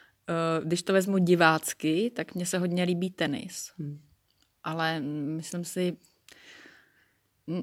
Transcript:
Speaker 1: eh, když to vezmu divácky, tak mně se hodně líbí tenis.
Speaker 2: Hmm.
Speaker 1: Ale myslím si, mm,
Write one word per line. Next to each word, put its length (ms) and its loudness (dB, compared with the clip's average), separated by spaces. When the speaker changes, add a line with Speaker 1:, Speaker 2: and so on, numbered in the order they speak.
Speaker 1:
eh, 360 0
když 180 -2
to 100 0
vezmu 260 4
divácky, 960 4
tak 200 -6
mně 120 -4
se 120 -2
hodně 260 0
líbí 260 0
tenis. 680 -6
Speaker 2:
Hmm. 220 -8
Speaker 1:
Ale 360 -2
myslím 280 -8
si, 320 -2
mm, 160 -4